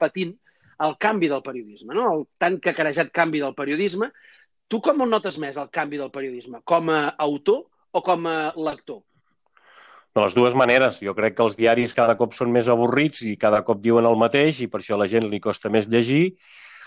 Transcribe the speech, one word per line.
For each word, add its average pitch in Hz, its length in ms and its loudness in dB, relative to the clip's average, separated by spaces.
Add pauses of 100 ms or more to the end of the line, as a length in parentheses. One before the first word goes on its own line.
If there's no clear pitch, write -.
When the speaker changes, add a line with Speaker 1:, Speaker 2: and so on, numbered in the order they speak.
Speaker 1:
patint 170 320 -2 (500)
el 156 160 -2
canvi 208 300 0
del 135 160 -4
periodisme, 117 480 -14
no? 233 180 0
El 156 120 -2 (180)
tan 180 180 0
cacarejat 160 540 -2
canvi 165 260 0
del 135 160 -4
periodisme. 175 540 -4 (580)
Tu 220 140 -4
com 285 240 2
el 226 60 0
notes 202 260 -2
més, 156 240 -8
el 139 80 -12
canvi 147 320 -6
del 131 80 -8
periodisme? 127 560 -12
Com 165 240 2
a 156 140 2 (180)
autor 147 380 -2 (340)
o 175 80 0
com 170 240 0
a 165 120 -2 (200)
lector? 151 460 -8 (1080)
Speaker 2:
De 107 100 2
les 95 100 0
dues 123 240 4
maneres. 127 480 4
Jo 98 120 -4
crec 107 200 0
que 117 80 4
els 107 140 -2
diaris 117 340 2
cada 117 240 2
cop 117 160 -2
són 123 200 -4
més 120 200 2
avorrits 123 560 0
i 104 80 -4
cada 104 300 2
cop 101 180 0
diuen 117 240 6
el 113 80 4
mateix 131 480 2
i - 80 -6
per 101 80 -6
això - 160 -4
a 104 60 2
la 92 60 -2
gent 113 200 0
li 101 140 -4
costa 104 260 -4
més 107 240 0
llegir, 139 400 2 (540)